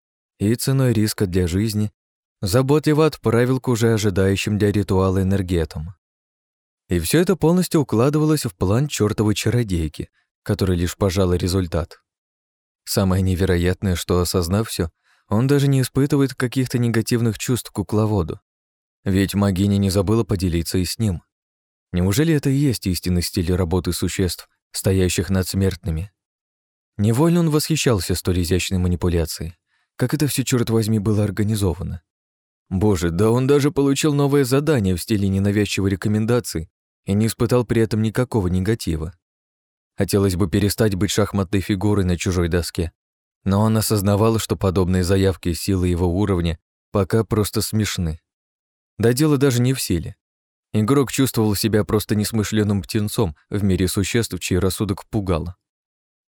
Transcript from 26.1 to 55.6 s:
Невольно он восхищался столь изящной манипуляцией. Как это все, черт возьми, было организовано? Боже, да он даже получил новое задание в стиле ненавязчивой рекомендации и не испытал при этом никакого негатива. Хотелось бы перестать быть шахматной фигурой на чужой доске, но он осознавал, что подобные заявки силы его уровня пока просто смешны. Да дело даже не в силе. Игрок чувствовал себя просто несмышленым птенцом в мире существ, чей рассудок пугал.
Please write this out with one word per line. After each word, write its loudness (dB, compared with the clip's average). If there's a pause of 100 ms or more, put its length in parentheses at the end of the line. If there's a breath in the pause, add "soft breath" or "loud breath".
Невольно 2
он 2
восхищался 0
столь -2
изящной -2
манипуляцией. -2 (400)
Как -2
это 0
все, -4
черт 0
возьми, 0
было 0
организовано? -2 (640)
Боже, 2
да 2
он 2
даже 2
получил 0
новое 2
задание 0
в -4
стиле -2
ненавязчивой 0
рекомендации -2 (340)
и -2
не 2
испытал 0
при 0
этом 0
никакого -2
негатива. -2 (800)
Хотелось 0
бы 0
перестать 0
быть 0
шахматной -2
фигурой 0
на 0
чужой 0
доске, -2 (520)
но 2
он 2
осознавал, 2
что -4
подобные 2
заявки 0
силы -2
его 0
уровня 0 (340)
пока 0
просто -2
смешны. -4 (760)
Да 2
дело 2
даже 2
не 0
в -6
силе. -4 (560)
Игрок 2
чувствовал 0
себя 0
просто -2
несмышленым 0
птенцом -2 (140)
в -2
мире 2
существ, -2
чей -2
рассудок -2
пугал. -4 (720)